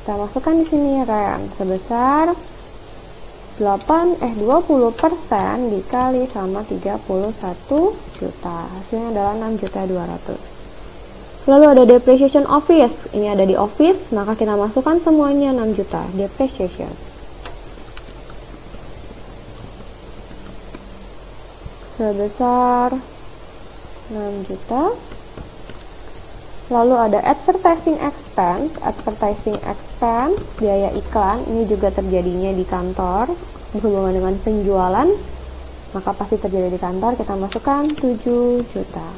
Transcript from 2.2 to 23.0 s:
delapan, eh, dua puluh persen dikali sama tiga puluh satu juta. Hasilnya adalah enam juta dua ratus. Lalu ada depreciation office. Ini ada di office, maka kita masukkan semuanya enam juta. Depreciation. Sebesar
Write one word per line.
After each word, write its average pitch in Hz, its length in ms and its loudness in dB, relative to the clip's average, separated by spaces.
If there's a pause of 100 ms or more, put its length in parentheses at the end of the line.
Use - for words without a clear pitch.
delapan, 302 640 2
eh, 233 160 -2
dua 240 240 4
puluh 262 320 4
persen 220 800 0
dikali 254 560 0
sama 196 400 -4
tiga 196 320 -4
puluh 202 320 -2
satu 277 640 0 (240)
juta. 175 480 -8
Hasilnya 226 480 -6
adalah 202 160 2
enam 220 240 -2
juta 196 320 -4
dua 180 160 -2
ratus. 170 360 -8 (1080)
Lalu 277 240 12
ada 254 160 10
depreciation 262 560 8
office. 294 720 4
Ini 208 160 0
ada 196 160 4
di 190 80 4
office, 302 560 2
maka 214 240 0
kita 208 240 2
masukkan 262 400 2
semuanya 285 560 4
enam 220 160 0
juta. 185 400 -4
Depreciation. 196 800 -4 (4000)
Sebesar 247 960 0 (1200)